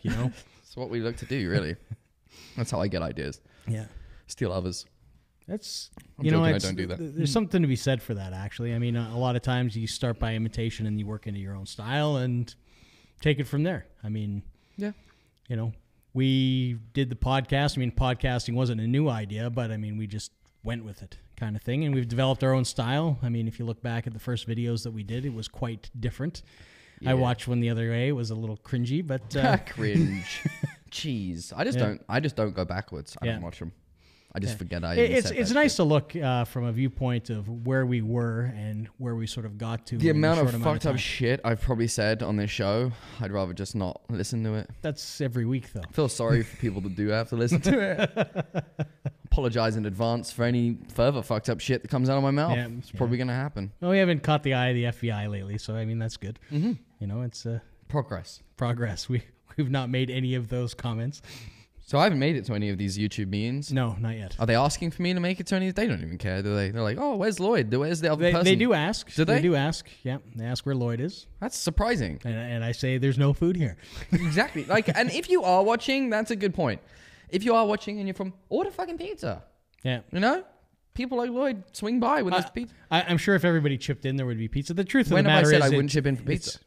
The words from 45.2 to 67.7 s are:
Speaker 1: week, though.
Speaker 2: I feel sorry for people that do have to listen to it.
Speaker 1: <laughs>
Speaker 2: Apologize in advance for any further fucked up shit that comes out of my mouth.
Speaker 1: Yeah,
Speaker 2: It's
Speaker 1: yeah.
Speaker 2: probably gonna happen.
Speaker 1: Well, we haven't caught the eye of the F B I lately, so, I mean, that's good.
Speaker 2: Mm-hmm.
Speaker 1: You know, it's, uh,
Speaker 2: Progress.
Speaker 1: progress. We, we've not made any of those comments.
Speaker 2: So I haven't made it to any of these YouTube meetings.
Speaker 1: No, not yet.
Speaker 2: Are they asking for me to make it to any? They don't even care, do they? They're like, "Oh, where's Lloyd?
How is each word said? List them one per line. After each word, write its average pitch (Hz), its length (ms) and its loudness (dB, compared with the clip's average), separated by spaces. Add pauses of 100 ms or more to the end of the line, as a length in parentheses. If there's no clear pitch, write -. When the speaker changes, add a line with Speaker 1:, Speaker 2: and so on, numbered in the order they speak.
Speaker 1:
week, 127 280 -2
though. 92 140 -8
Speaker 2:
I - 40 -18
feel 151 180 2
sorry 117 340 4
for - 140 -8
people 101 240 -2
that 95 140 -4
do 104 140 0
have 110 200 2
to 123 60 -2
listen 120 260 2
to 233 180 4
it. - 840 -2 (260)
Speaker 1:
<laughs> - 340 -10
Speaker 2:
Apologize 117 520 2
in 107 80 -2
advance 117 460 -2
for 120 140 0
any 120 320 2 (160)
further 127 300 4
fucked 110 260 -2
up 113 100 -2
shit 131 220 0
that - 60 -14
comes 127 220 2
out 135 80 2
of 139 60 2
my 139 80 4
mouth. 139 240 2
Speaker 1:
Yeah, 120 120 -2 (100)
Speaker 2:
It's - 160 -12
Speaker 1:
yeah. - 40 -8
Speaker 2:
probably 120 200 2
gonna 127 160 -2
happen. 123 380 -4 (100)
Speaker 1:
Well, 175 100 0
we 196 60 6
haven't 175 240 4
caught 151 220 2
the 135 100 2
eye 123 160 2
of 123 60 2
the 120 100 2
F 117 160 -4
B 117 80 0
I 104 180 -2
lately, 101 300 -6
so, 110 180 -6
I 113 100 -2
mean, 113 120 -2
that's 113 200 -4
good. 107 220 -10 (120)
Speaker 2:
Mm-hmm. 175 220 0 (260)
Speaker 1:
You 104 80 -4
know, 110 160 -4
it's, - 220 -8
uh, 117 140 -4 (280)
Speaker 2:
Progress. 110 540 -4 (160)
Speaker 1:
progress. 120 520 -2
We, 123 140 0 (340)
we've 143 140 0
not 131 180 0
made 127 200 0
any 127 260 -2
of 117 140 -4
those 123 240 -2
comments. 117 480 -4 (640)
Speaker 2:
So - 140 -2
I - 60 6
haven't 160 140 2
made 143 180 2
it 98 80 -4
to 123 80 -2
any 104 160 0
of 98 80 -2
these 98 200 -2
YouTube 104 300 -2
meetings. 120 460 -2
Speaker 1:
No, 117 260 0
not 113 160 -2
yet. 101 240 -8
Speaker 2:
Are 113 60 2
they 113 100 4
asking 147 360 2
for - 100 -6
me 175 120 2
to 180 60 0
make 180 200 0
it 180 80 -10
to 202 80 0
any? 185 160 0
They 202 160 0
don't 110 140 0
even 82 160 -6
care, 95 240 -2
do 101 140 0
they? 98 160 0
They're 113 100 -4
like, 107 160 0
"Oh, 269 200 0
where's 190 240 0
Lloyd? 170 320 2